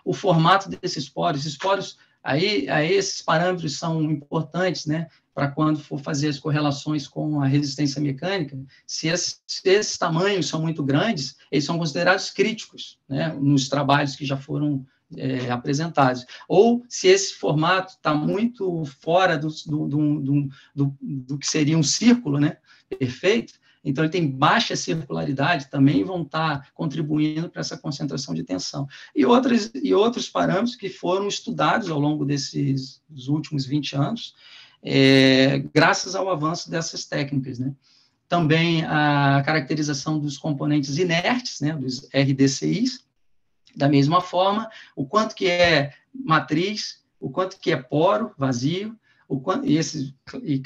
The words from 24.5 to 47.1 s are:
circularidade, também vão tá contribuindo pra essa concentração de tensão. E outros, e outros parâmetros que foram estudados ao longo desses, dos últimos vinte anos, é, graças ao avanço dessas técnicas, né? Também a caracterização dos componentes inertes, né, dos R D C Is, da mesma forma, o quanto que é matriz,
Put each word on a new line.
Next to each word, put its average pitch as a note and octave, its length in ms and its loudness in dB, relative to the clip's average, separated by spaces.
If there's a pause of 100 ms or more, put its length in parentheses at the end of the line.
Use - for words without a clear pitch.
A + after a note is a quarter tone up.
circularidade, D#3+ 960 -2
também D3 320 4
vão F#3 220 -4
tá D#3 500 -4
contribuindo D3+ 720 -2
pra - 120 -10
essa D#3+ 160 -8
concentração D3 580 -6
de D#3+ 80 -6
tensão. D3 460 -6 (260)
E C#4+ 100 4
outros, A#3+ 460 4 (100)
e F#3 140 2
outros A3 340 2
parâmetros F#3 460 0
que G3 140 -10
foram F#3+ 400 -2
estudados F3 600 -2
ao D3+ 120 -2
longo D3 240 0
desses, C#3 840 -4
dos C3+ 200 -12
últimos D3 360 -2
vinte C#3 300 -4
anos, C#3+ 400 -4 (480)
é, C3+ 880 6
graças F#3 440 2
ao F#3+ 120 -2
avanço E3 400 -2
dessas E3 360 -6
técnicas, C#3 560 -4
né? C3+ 120 -4 (560)
Também E3 560 4
a C#3+ 640 4
caracterização D3+ 720 -2
dos D3 180 -4
componentes D3 600 -2
inertes, F3+ 640 -2
né, D3+ 120 0
dos C3 400 -8
R C#3 220 2
D C3+ 140 4
C C3+ 200 -2
Is, G#3 360 -2 (720)
da C#3+ 120 2
mesma D3 320 4
forma, G3 480 0 (280)
o C3+ 100 -6
quanto A3 260 2
que F#3+ 140 -4
é E3+ 480 4 (180)
matriz, - 920 0 (160)